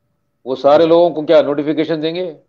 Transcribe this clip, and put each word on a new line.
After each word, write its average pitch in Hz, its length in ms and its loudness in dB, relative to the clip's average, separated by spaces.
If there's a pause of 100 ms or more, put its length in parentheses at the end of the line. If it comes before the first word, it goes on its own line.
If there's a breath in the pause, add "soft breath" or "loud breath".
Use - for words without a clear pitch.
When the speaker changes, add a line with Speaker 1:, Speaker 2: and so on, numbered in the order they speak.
(460)
Speaker 1:
वो 127 100 -6
सारे 147 280 4
Speaker 2:
जी। 165 60 0
Speaker 1:
लोगों 170 220 4
को 147 140 -8
क्या 156 160 4
notification 147 600 -4
देंगे? 165 360 -8 (120)